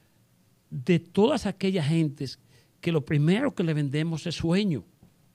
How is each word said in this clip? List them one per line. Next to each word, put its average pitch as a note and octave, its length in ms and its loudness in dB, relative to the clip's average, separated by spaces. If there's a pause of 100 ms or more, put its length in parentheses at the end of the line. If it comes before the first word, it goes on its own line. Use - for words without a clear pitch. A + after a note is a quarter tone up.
(720)
de D#3 280 2
todas A3 480 2
aquellas F#3+ 420 -2
gentes D3 500 -2 (420)
que E3+ 120 -2
lo D3+ 120 0
primero F3 500 2
que G3 100 -2
le D#3+ 100 0
vendemos D3+ 520 -2
es D#3+ 100 -6
sueño. E3+ 480 0 (500)